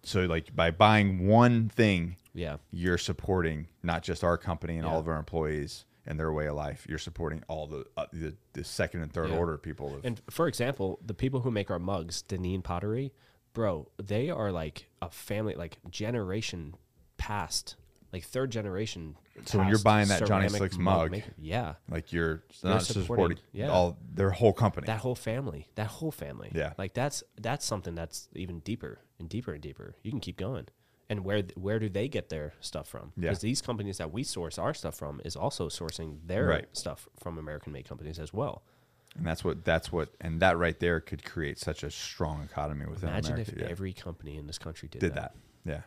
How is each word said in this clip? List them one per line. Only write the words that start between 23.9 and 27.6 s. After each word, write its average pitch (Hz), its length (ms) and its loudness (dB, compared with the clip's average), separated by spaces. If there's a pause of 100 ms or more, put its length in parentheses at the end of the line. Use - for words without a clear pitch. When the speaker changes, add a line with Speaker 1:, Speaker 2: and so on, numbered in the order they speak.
Speaker 1:
their 98 160 6
whole 98 240 8
company. - 340 4
Speaker 2:
That 110 120 0
whole 127 160 -2
family. 113 600 -6
That 107 120 -2
whole 156 240 -6
family. 64 420 -12
Speaker 1:
Yeah. 73 240 -2
Speaker 2:
Like, 98 160 -6
that's, 139 300 -2 (180)
that's 117 240 -4